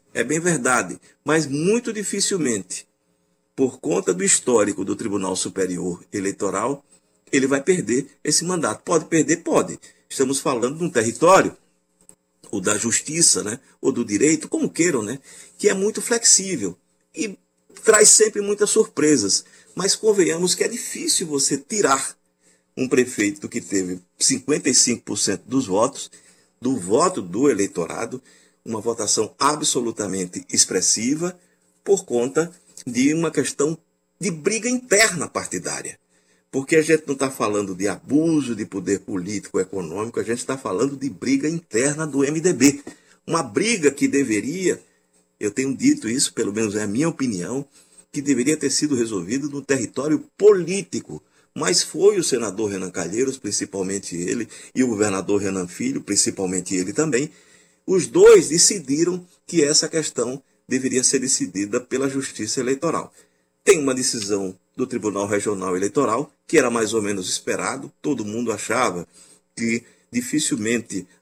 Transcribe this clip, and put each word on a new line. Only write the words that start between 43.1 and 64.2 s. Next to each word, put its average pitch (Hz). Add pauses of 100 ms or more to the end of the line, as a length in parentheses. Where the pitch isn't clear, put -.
Uma 165
briga 151
que 139
deveria, 139 (560)
eu 104
tenho 131
dito 139
isso, 127
pelo 101
menos 107
é 107
a 110
minha 117
opinião, 117 (460)
que 147
deveria 139
ter 147
sido 151
resolvido 113
no 139
território 135 (180)
político. 185 (320)
Mas 175
foi 196
o 165
senador 110
Renan 92
Calheiros, 110
principalmente 98
ele, 110 (260)
e 127
o 127
governador 101
Renan 95
Filho, 127
principalmente 98
ele 92
também, 147 (560)
os 180
dois 180
decidiram 170 (220)
que 170
essa 151
questão 139 (240)
deveria 127
ser 135
decidida 120
pela 131
Justiça 135
Eleitoral. 135 (500)
Tem 185
uma 135
decisão 101 (160)